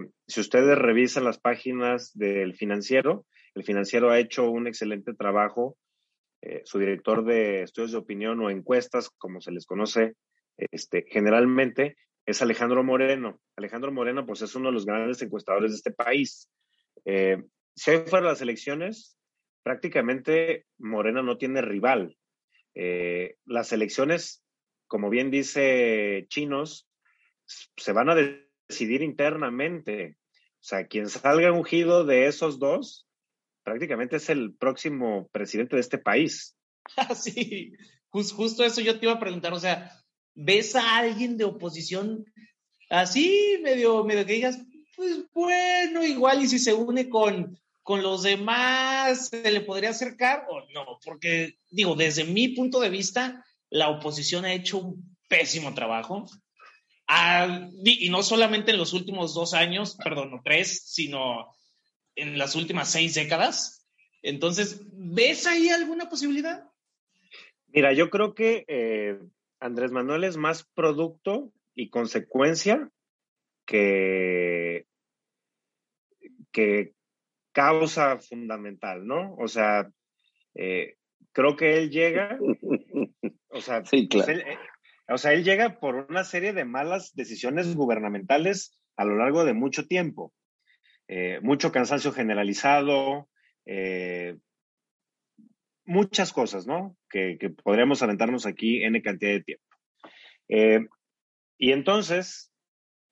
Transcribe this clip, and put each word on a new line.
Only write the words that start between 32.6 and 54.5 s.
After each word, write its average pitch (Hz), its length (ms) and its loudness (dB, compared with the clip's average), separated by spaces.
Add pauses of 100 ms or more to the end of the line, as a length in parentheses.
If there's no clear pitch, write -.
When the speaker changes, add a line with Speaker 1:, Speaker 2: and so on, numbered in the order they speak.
Speaker 1:
prácticamente 120 520 -4
es - 140 -4
el 131 260 -2
próximo 127 760 -2
presidente 107 440 -4
de 127 60 2
este 123 160 -4
país. - 580 0 (300)
Speaker 2:
<laughs> - 120 -18
Ah, 254 160 0
sí, 214 600 -8 (360)
jus-, 202 240 -4
justo 226 300 -2
eso 233 180 0
yo 220 180 0
te 226 60 -2
iba 226 80 4
a 226 60 -6
preguntar, 180 340 -6
o 180 60 -6
sea, 180 320 -4 (420)
¿ves 196 420 2
a 226 220 4
alguien 233 400 0
de 214 80 0
oposición 185 800 -6 (640)
así, 349 720 4
medio, 240 420 4
medio 208 220 2
que 196 80 0
digas, 254 260 0 (360)
pues, 359 360 -4
bueno, 349 720 2
igual 277 380 4
y 269 60 2
si 247 100 2
se 233 160 2
une 240 340 0
con, 208 480 2 (280)
con 196 180 -2
los 190 220 -2
demás, 254 1040 0
se 233 240 -2
le 202 100 2
podría 202 300 -4
acercar 247 580 -2
o 151 120 -10 (120)
no? 147 320 -12
Porque, 165 540 -4 (100)
digo, 180 260 2
desde 156 280 0
mi 202 260 2
punto 254 300 -2
de 226 100 2
vista, 220 560 -4 (240)
la 151 200 2
oposición 151 540 -4
ha 185 100 -2